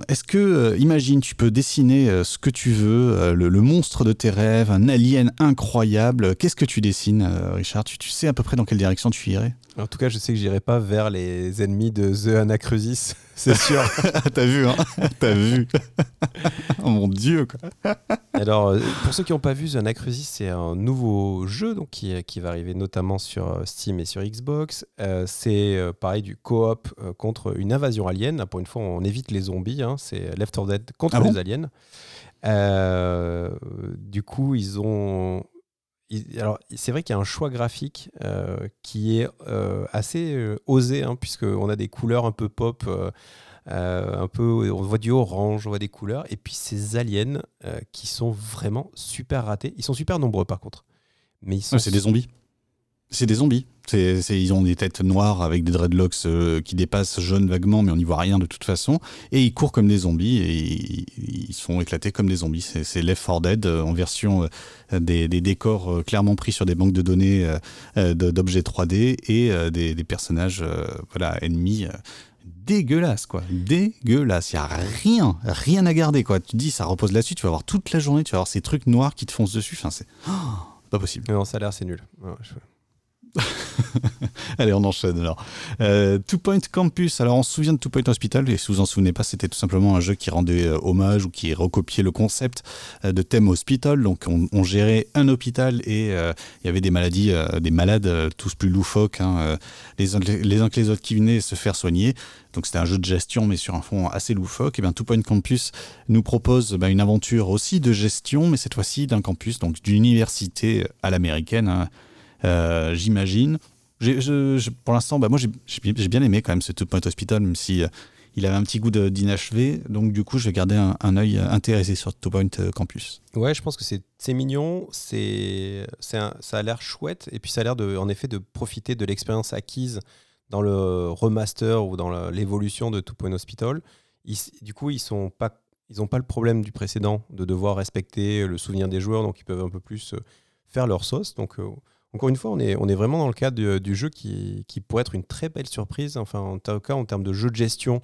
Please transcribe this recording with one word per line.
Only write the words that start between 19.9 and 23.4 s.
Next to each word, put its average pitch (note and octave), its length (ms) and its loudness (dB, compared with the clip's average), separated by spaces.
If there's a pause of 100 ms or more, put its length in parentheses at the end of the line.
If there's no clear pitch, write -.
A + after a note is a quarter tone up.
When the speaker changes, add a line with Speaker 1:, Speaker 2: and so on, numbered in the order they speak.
Speaker 2:
c'est G2 220 -6
un F2 260 -4
nouveau G2+ 680 0
jeu, F#3+ 300 -4
donc, E3+ 160 -8
qui, F#2+ 200 -8 (120)
qui - 160 -12
va F2 100 -6
arriver E2+ 240 -6
notamment F#2+ 460 -2
sur, F2 340 -6